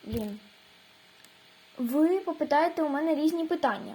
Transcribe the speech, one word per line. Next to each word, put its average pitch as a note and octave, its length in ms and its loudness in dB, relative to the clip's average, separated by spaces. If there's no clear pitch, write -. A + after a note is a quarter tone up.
блін. G#3+ 340 -6
Ви D4+ 400 2
попитаєте D#4+ 640 0
у D4+ 60 0
мене D4+ 260 0
різні D#4+ 300 0
питання. C4+ 500 -2